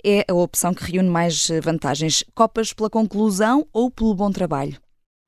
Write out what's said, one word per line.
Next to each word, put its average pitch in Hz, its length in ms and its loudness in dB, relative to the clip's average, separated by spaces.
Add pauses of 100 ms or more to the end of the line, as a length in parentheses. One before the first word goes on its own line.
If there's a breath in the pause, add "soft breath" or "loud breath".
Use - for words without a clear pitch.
é 202 240 4
a 185 80 0
opção 175 380 0
que - 180 -8
reúne 185 200 2
mais, 170 400 0
eh, 160 100 -2
vantagens. 151 640 -2 (100)
Copas 226 380 0
pela 220 160 -4
conclusão 214 880 0
ou 247 160 0
pelo 220 240 0
bom 196 180 0
trabalho? 147 420 -4 (540)